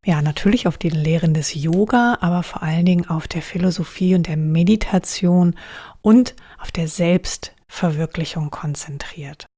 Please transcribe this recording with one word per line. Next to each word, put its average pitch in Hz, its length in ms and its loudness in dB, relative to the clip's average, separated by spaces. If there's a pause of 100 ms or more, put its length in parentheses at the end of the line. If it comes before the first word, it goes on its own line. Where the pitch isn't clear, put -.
ja 151 180 2
natürlich 190 460 0
auf 165 100 -4
den 165 140 -2
Lehren 160 420 2
des 156 200 -2
Yoga, 208 680 0
aber 175 240 0
vor - 180 -10
allen 165 240 0
Dingen 175 220 2
auf 160 180 -4
der 165 160 -6
Philosophie 180 720 0
und 170 140 2
der 156 80 -2
Meditation 175 1200 2 (440)
und 240 360 4 (220)
auf - 120 -12
der 165 160 -4
Selbstverwirklichung 165 1600 -2
konzentriert. 143 960 -10 (120)